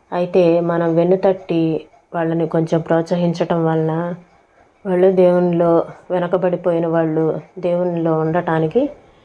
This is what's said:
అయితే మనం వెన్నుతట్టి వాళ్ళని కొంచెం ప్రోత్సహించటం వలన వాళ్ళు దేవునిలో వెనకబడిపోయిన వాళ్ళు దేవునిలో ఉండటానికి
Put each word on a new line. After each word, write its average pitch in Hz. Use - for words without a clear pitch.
అయితే 175
మనం 170
వెన్నుతట్టి 170
వాళ్ళని 165
కొంచెం 160
ప్రోత్సహించటం 170
వలన 160
వాళ్ళు 185
దేవునిలో 175
వెనకబడిపోయిన 175
వాళ్ళు 160
దేవునిలో 175
ఉండటానికి 160